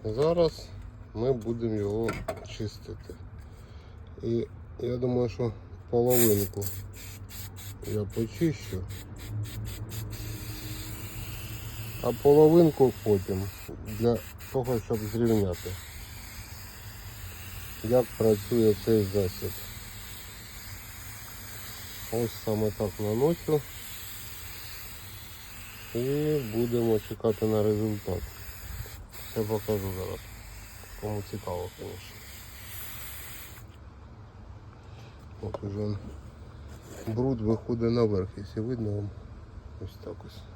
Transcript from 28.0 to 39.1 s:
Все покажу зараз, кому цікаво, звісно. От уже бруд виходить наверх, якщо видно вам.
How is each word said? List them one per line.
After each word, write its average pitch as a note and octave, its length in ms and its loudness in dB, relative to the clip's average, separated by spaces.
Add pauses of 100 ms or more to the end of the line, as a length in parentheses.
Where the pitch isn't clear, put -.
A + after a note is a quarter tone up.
Все - 280 -4
покажу G#2 580 0
зараз, F#2 220 -4 (800)
кому G#2 300 -2
цікаво, F2+ 380 -4 (100)
звісно. F#2+ 460 -10 (3250)
От G2+ 220 -6
уже G#2 320 -2 (1120)
бруд A#2+ 340 2
виходить A#2 520 4
наверх, G#2 440 4
якщо G2+ 260 -4
видно A#2 300 -2
вам. G2+ 180 -2 (760)